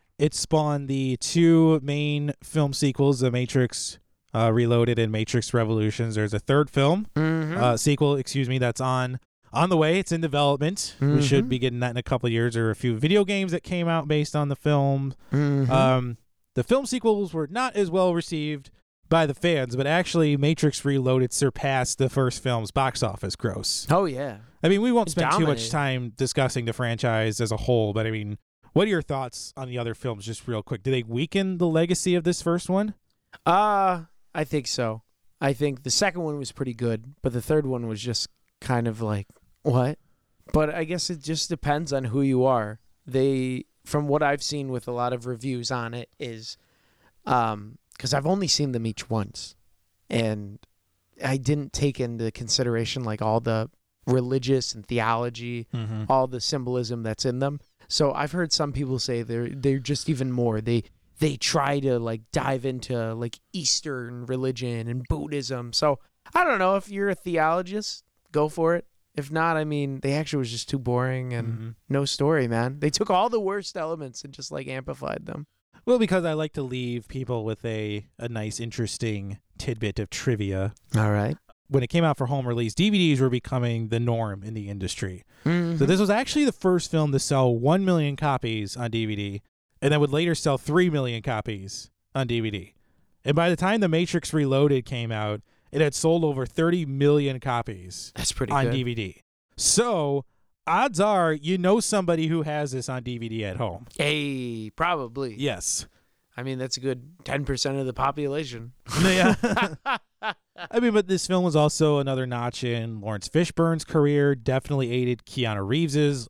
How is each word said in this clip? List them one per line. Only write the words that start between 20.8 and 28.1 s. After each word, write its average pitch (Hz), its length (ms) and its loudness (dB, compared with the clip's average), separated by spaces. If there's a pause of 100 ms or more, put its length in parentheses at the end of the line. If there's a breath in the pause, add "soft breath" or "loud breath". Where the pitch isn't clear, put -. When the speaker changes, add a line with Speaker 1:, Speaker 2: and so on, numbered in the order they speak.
Speaker 1:
Reloaded 131 480 2
surpassed 135 640 0
the 131 120 2
first 131 320 0
film's 117 300 -2
box 131 320 0
office 101 320 -4
gross. - 540 -4
Speaker 2:
Oh, 185 160 4
yeah. 131 320 -6 (260)
Speaker 1:
I 160 60 6
mean, 196 120 4
we 247 100 4
won't 233 180 4
Speaker 2:
It - 20 -4
Speaker 1:
spend 147 200 2
too 180 80 4
much 123 300 2
Speaker 2:
dominated. - 20 -8
Speaker 1:
time 131 440 -2
discussing 127 500 0
the 117 80 -2
franchise 113 680 0
as 110 100 0
a 110 60 -2
whole, 110 360 2
but 110 120 0
I 110 60 -2